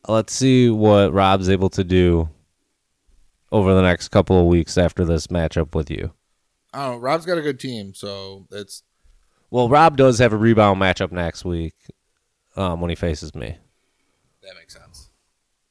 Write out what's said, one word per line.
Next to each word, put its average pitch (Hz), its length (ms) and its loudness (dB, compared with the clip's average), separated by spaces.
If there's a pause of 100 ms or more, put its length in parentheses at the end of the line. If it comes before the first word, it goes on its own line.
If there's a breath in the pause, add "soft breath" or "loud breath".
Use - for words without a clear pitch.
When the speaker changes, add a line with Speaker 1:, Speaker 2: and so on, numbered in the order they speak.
Speaker 1:
Let's 110 260 -2
see 127 360 2
what 104 440 4
Rob's 95 360 2
able 95 220 0
to 98 120 -4
do 87 460 2 (1200)
over 95 220 2
the 95 80 4
next 90 280 0
couple 95 300 2
of 87 60 4
weeks 85 320 0
after 90 280 0
this 80 220 -4
matchup 82 460 -4
with 78 160 -6
you. - 220 -10 (600)
Speaker 2:
I 139 120 -10
don't 123 100 -8
know. 120 60 -16
Rob's 156 240 -4
got 170 140 -4
a - 20 -6
good 143 180 -6
team, 107 360 -12
so 98 560 -16
it's 101 320 -16 (680)
Speaker 1:
Well, 120 160 0
Rob 147 300 4
does 131 220 4
have 120 120 4
a 107 60 -2
rebound 104 440 4
matchup 92 300 -2
next 87 320 -8
week, 82 300 -6 (840)
um, 90 240 -6
when 87 100 -6
he 85 60 -6
faces 80 400 -8
me. 57 220 -14 (880)
Speaker 2:
That 95 120 -20
makes 85 180 -20
sense. - 360 -20 (600)